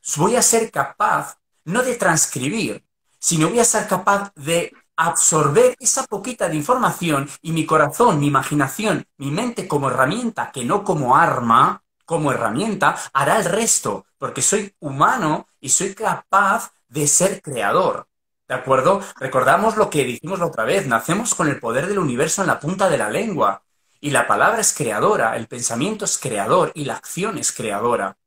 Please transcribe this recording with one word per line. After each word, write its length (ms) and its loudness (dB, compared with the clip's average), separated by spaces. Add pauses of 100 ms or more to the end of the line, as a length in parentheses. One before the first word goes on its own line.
(180)
voy 180 2
a 60 4
ser 300 2
capaz 640 -2 (280)
no 180 -2
de 100 -2
transcribir, 880 -2 (360)
sino 300 2
voy 100 0
a 40 6
ser 240 0
capaz 480 0
de 380 -2 (220)
absorber 840 4
esa 260 0
poquita 440 -4
de 60 -4
información 720 0 (140)
y 80 -6
mi 160 0
corazón, 520 4
mi 80 2
imaginación, 800 0 (120)
mi 120 -6
mente 380 -4
como 220 0
herramienta, 600 -2
que 140 -8
no 180 0
como 320 2
arma, 680 4 (200)
como 280 -2
herramienta, 680 0 (160)
hará 240 2
el 80 0
resto, 600 -2 (100)
porque 240 -6
soy 380 -2
humano 680 -2 (140)
y 80 -10
soy 240 -2
capaz 800 -2 (140)
de 180 -2
ser 380 2
creador, 640 -2 (400)
¿de 80 -6
acuerdo? 460 2 (180)
Recordamos 580 2
lo 140 2
que 120 0
dijimos 360 -6
la 80 0
otra 160 -4
vez, 240 0
nacemos 480 0
con 120 0
el 120 -2
poder 260 -2
del 140 -2
universo 420 0
en 60 0
la 120 0
punta 300 0
de 80 2
la 140 -2
lengua, 500 0 (400)
y 80 -4
la 160 2
palabra 340 2
es 140 0
creadora, 640 0
el 100 -8
pensamiento 580 -4
es 120 -4
creador 560 0
y 120 -8
la 100 -6
acción 420 -8
es 140 -4
creadora. 760 -4